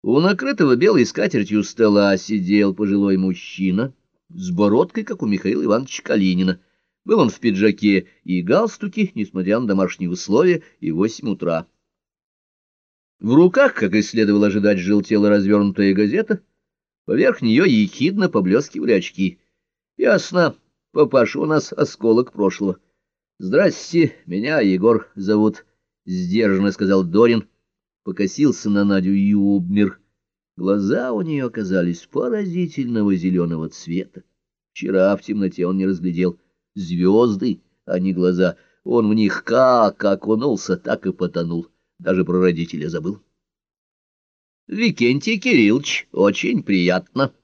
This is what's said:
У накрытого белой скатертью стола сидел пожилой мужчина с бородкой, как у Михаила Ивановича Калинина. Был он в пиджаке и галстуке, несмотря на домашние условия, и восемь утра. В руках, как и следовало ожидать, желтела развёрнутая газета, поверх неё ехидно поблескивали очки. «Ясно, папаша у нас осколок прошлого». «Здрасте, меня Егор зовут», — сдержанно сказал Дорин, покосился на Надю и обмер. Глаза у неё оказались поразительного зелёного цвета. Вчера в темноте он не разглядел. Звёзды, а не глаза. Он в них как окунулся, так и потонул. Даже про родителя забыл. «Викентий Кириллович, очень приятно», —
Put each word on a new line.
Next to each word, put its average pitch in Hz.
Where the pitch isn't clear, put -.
У 127
накрытого 190
белой 156
скатертью 104
стола 101
сидел 101
пожилой 101
мужчина 95
с 90
бородкой, 104
как 208
у 120
Михаила 101
Ивановича 117
Калинина. 92
Был 220
он 123
в -
пиджаке 101
и 90
галстуке, 202
несмотря 98
на 123
домашние 95
условия, 135
и -
восемь 104
утра. 85
В 107
руках, 180
как 98
и 107
следовало 104
ожидать, 101
желтела 104
развёрнутая 101
газета, 139
поверх 196
неё 120
ехидно 160
поблескивали 110
очки. 92
«Ясно, 180
папаша 143
у 160
нас 156
осколок 117
прошлого». 98
«Здрасте, 160
меня 123
Егор 104
зовут», — 104
сдержанно 95
сказал 95
Дорин, 110
покосился 104
на 101
Надю 95
и 98
обмер. 101
Глаза 104
у 208
неё 147
оказались 92
поразительного 151
зелёного 85
цвета. 90
Вчера 98
в -
темноте 95
он 92
не 95
разглядел. 90
Звёзды, 98
а 90
не 92
глаза. 90
Он 117
в 107
них 104
как 117
окунулся, 104
так -
и 92
потонул. 85
Даже 92
про 90
родителя 85
забыл. 85
«Викентий 190
Кириллович, 139
очень 104
приятно», — 92